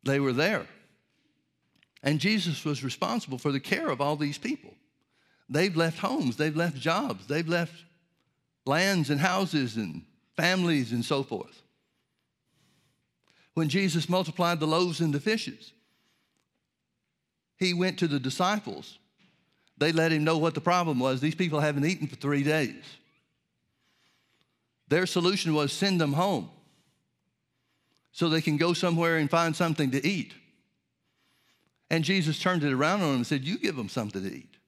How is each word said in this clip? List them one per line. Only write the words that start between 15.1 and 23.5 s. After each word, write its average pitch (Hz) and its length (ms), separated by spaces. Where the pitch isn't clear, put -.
the 143 60
fishes, - 540
he 180 180
went 185 240
to 175 80
the 143 120
disciples. 131 800
They 156 140
let 160 200
him 156 120
know 160 160
what 156 160
the 151 60
problem 170 380
was. 131 220
These 160 140
people 160 240
haven't 143 260
eaten 165 220
for 131 80
three 143 260
days. 147 420